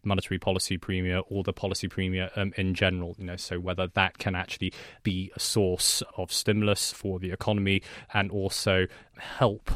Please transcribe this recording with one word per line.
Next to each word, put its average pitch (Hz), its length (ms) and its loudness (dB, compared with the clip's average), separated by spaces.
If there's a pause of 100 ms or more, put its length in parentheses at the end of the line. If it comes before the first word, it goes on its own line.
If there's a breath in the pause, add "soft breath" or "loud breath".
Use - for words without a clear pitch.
monetary 95 340 0
policy 95 400 0
premium 92 500 0
or 98 140 -2
the 95 100 -2
policy 98 360 -4
premium, 92 480 -2
um, 98 200 0
in 92 180 0
general. 90 440 0
You 95 60 -10
know, 90 120 -8
so 90 220 -6
whether 90 300 -2
that 95 300 2
can 92 180 -2
actually 92 360 -4 (300 loud breath)
be 92 320 -2
a - 60 -10
source - 600 2 (140)
of 110 160 -4
stimulus 104 600 2
for 95 260 -4
the 90 140 -4
economy 98 500 2 (320 loud breath)
and 101 160 2
also 95 560 2 (340 loud breath)
help, - 560 0